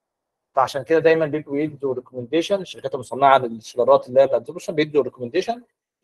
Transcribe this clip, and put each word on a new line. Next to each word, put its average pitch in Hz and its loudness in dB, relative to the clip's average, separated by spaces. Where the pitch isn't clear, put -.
فعشان 131 -2
كده 165 0
دايمًا 160 2
بيبقوا 143 -6
يدوا 139 -4
ريكومنديشن، 127 -4
الشركات 135 -12
المصنعه 135 4
للشرارات 120 0
اللي 127 4
هي 139 8
الابزوربشن 139 -4
بيدوا 151 0
ريكومنديشن 156 -6